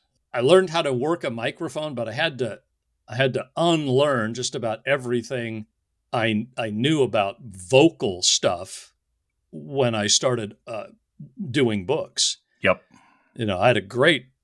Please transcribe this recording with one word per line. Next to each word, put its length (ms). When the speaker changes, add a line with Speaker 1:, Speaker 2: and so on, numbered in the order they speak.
Speaker 1:
I 80
learned 300
how 100
to 120
work 300
a 60
microphone, 640
but 140
I 20
had 280
to, 200
I 80
had 200
to 100
unlearn 800
just 220
about 300
everything 840
I, 360
I 120
knew 320
about 400
vocal 800
stuff 720
when 420
I 120
started, 500
uh, 200
doing 360
books. 540
Speaker 2:
Yep. 220
Speaker 1:
You 100
know, 120
I 100
had 100
a 40
great 440